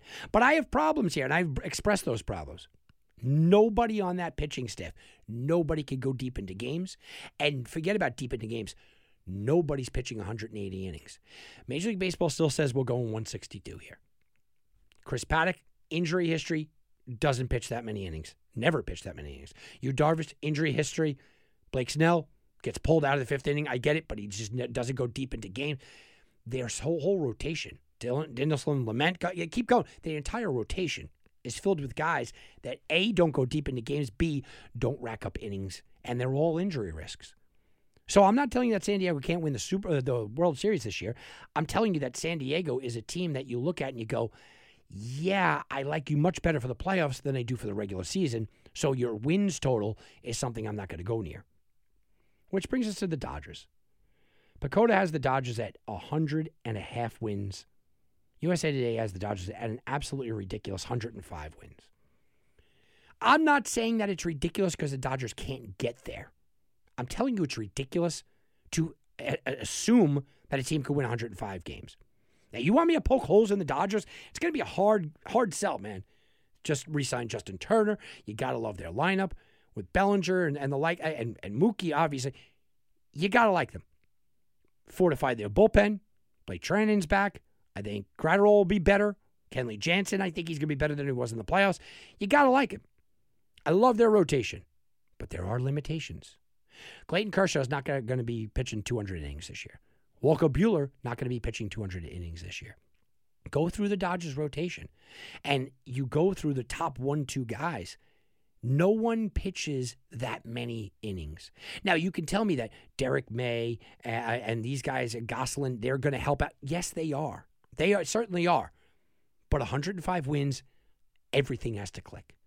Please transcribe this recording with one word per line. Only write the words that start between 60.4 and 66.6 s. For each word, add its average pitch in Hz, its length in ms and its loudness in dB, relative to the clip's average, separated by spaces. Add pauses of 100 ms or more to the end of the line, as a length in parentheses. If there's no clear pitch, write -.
hundred 120 280 -6
and 92 120 -14
five 76 340 -14
wins. - 300 -20 (1300)
I'm 277 240 6
not 285 240 6
saying 226 300 0
that 208 120 0
it's 175 160 -2
ridiculous 170 500 0
'cause 147 160 -4
the 135 60 -4
Dodgers 131 360 -4
can't 117 440 -8
get - 280 -4
there. - 260 -12 (680)